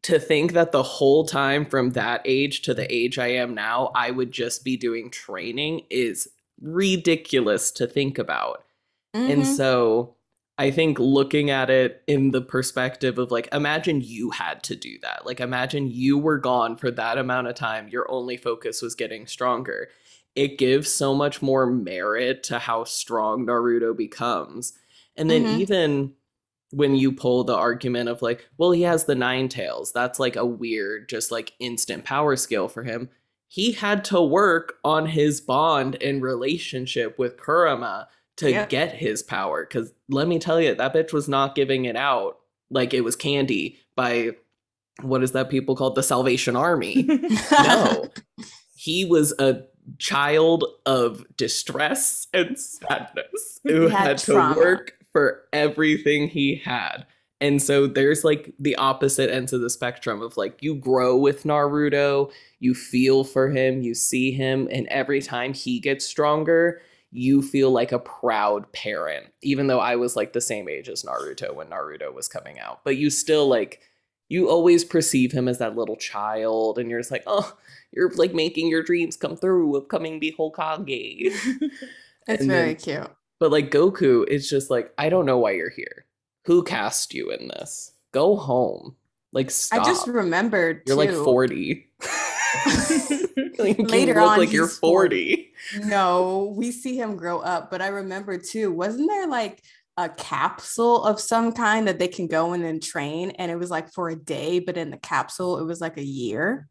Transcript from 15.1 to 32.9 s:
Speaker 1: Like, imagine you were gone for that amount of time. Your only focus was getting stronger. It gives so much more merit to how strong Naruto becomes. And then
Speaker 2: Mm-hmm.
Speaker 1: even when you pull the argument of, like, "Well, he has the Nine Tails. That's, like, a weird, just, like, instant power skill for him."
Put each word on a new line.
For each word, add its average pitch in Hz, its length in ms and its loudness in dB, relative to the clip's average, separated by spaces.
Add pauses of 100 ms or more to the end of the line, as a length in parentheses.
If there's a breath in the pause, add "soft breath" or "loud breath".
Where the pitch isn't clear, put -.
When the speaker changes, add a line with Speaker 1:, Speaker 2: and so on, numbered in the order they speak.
Speaker 1:
Like, 127 160 -8
imagine 131 500 -2
you 131 260 2
were 151 200 2
gone 123 400 0
for 127 140 -2
that 117 260 -4
amount 127 300 -2
of 123 80 -6
time. 110 340 -6
Your 123 200 -6
only 123 280 -6
focus 117 440 -6
was 117 140 -8
getting 110 320 -10
stronger. 123 600 -4 (440 soft breath)
It 139 240 -2
gives 139 320 2
so 139 240 0
much 143 280 -2
more 135 240 2
merit 117 800 -2
to 120 160 -4
how 113 260 -2
strong 113 600 -2
Naruto 117 520 0
becomes. 110 760 -6 (440 soft breath)
And 160 120 0
then 196 160 4
Speaker 2:
Mm-hmm. 220 140 0
Speaker 1:
even 156 540 0 (580)
when 139 240 4
you 135 160 4
pull 123 320 0
the 117 120 0
argument 120 540 -2
of, 120 120 -6
like, 120 260 -4 (100)
"Well, 175 140 4
he 170 120 4
has 170 220 2
the 143 100 2
Nine 127 340 0
Tails. 71 420 -8
That's, 123 280 -2
like, 123 180 0
a 117 80 0
weird, 110 640 -6
just, 113 220 -6
like, 117 280 -8
instant 117 460 -6
power 143 320 0
skill 104 320 -2
for 117 140 -10
him." 120 260 -8 (400)